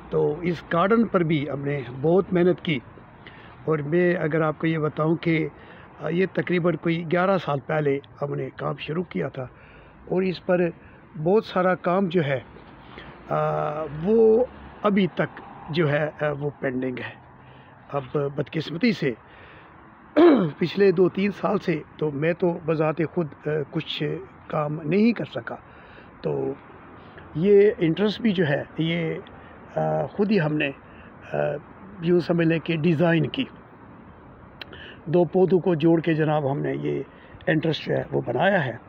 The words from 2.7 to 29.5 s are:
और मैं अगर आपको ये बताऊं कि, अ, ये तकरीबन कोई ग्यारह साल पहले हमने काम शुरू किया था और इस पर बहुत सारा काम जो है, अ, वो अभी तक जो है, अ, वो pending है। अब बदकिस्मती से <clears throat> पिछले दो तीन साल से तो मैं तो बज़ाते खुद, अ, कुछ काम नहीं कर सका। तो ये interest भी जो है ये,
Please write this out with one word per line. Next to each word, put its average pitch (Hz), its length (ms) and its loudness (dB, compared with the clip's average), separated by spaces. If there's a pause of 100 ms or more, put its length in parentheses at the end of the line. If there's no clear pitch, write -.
और 156 140 0
मैं 175 320 2
अगर 160 280 0
आपको 156 240 -2
ये 160 120 0
बताऊं 156 380 0
कि, 160 340 -2 (500)
अ, 151 80 -6
ये 175 180 0
तकरीबन 175 460 0
कोई 170 320 -2
ग्यारह 180 320 2
साल 143 240 -2
पहले 147 400 0 (200)
हमने 143 260 -6
काम 143 300 -6
शुरू 160 260 -6
किया 175 260 -6
था 127 220 -10 (640)
और 185 120 0
इस 185 140 -2
पर 175 340 0 (440)
बहुत 180 300 2
सारा 185 280 0
काम 185 340 0
जो 165 140 2
है, 135 220 -2 (840)
अ, 156 100 0 (640)
वो 226 440 4 (360)
अभी 196 220 4
तक - 220 -2 (420)
जो 156 160 2
है, 147 200 2
अ, 151 320 -4
वो 147 120 -4
pending 131 480 -4
है। 113 160 -12 (800)
अब 139 440 -4
बदकिस्मती 165 540 -2
से 135 240 -2 (1000)
<clears throat> - 20 6 (400)
पिछले 190 320 4
दो 180 160 4
तीन 190 220 0
साल 185 280 -2
से 156 240 -2 (160)
तो 156 120 -2
मैं 151 240 0
तो 175 320 0
बज़ाते 156 380 0
खुद, 160 220 -2
अ, - 200 -16
कुछ 151 520 -4 (520)
काम 151 340 -4
नहीं 208 280 4
कर - 120 -4
सका। - 300 -10 (680)
तो 139 320 -4 (800)
ये 202 440 6
interest 170 420 0
भी 220 100 2
जो 175 120 2
है 143 200 0 (160)
ये, 160 400 -2 (580)